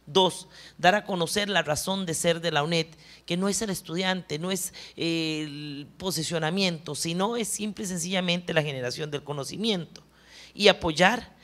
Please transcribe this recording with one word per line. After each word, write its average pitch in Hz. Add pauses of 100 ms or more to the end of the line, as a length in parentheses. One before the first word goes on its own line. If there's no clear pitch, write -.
Dos, 185 (300)
dar 175
a 208
conocer 196
la 180
razón 180
de 160
ser 170
de 165
la 147
uned, 165 (380)
que 175
no 190
es 202
el 214
estudiante, 180
no 175
es 185 (240)
el 151 (100)
posicionamiento, 170
sino 190
es 226
simple 208
y 185
sencillamente 175
la 160
generación 139
del 143
conocimiento. 147 (520)
Y 202
apoyar 180